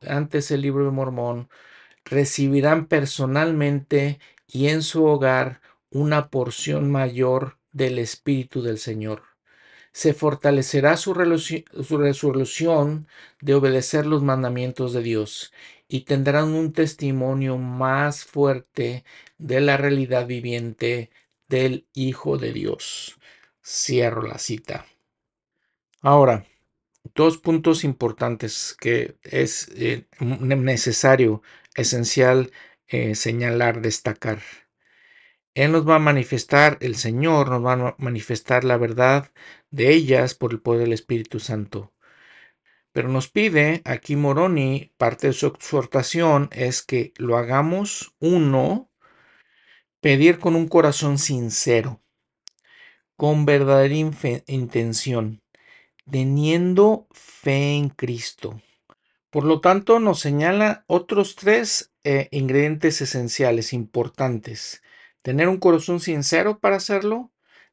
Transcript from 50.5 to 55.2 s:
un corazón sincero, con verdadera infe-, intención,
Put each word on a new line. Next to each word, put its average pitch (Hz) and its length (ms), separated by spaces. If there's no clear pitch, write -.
un 165 120
corazón 151 500
sincero, 120 840
con 147 300
verdadera 139 500
infe-, 151 520
intención, 117 920